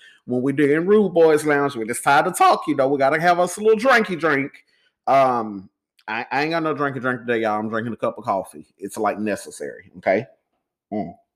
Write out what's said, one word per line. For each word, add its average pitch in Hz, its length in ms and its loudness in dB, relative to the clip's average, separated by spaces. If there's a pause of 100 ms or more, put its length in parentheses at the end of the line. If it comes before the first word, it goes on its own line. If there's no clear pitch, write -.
(260)
when 123 160 -4
we 139 100 0
do 139 180 2
in 160 160 0
Rude 196 280 4
Boys 160 320 4
Lounge. 143 320 0
When 113 120 -6
it's 120 120 -8
time 151 240 4
to 185 60 -4
talk, 370 360 2
you 147 80 -2
know, 135 140 2
we 143 80 0
gotta 139 240 2
have 175 180 4
us 180 160 -2
a 208 60 -10
little 220 180 4
drinky 220 400 2
drink. 143 320 -2 (560)
Um, 117 640 0 (360)
I, 113 240 -6
I 135 120 -2
ain't 156 100 -2
got 165 120 -2
no 151 120 -2
drinky 139 240 -4
drink 123 220 -2
today, 117 220 -2
y'all. 107 140 0
I'm 107 120 -4
drinking 113 240 -4
a 107 40 -10
cup - 200 -4
of 110 80 -14
coffee. 90 420 -6 (100)
It's, 98 200 -12
like, 104 220 -2
necessary, 90 720 -8 (100)
okay? 104 260 0 (640)
Mm, 92 240 -6 (200)